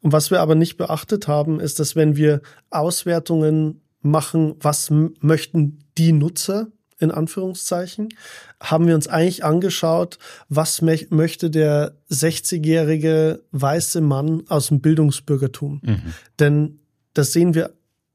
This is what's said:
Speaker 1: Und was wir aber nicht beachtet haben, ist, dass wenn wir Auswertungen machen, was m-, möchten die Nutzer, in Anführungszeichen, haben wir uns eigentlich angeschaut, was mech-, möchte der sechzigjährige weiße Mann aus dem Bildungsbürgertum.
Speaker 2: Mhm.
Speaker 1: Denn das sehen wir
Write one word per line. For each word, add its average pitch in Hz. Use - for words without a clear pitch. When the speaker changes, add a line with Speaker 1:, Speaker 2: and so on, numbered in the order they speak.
Speaker 1:
Und 165
was 151
wir 180
aber 160
nicht 165
beachtet -
haben, 147
ist, -
dass 147
wenn 156
wir 147
Auswertungen 156
machen, 156
was -
m-, 156
möchten 151
die 165
Nutzer, 170
in 160
Anführungszeichen, 180
haben 170
wir 165
uns 151
eigentlich 180
angeschaut, 170
was 151
mech-, 160
möchte 160
der 151
sechzigjährige 160
weiße 151
Mann 151
aus 147
dem 143
Bildungsbürgertum. 143
Speaker 2:
Mhm. 104
Speaker 1:
Denn 147
das 143
sehen 170
wir 165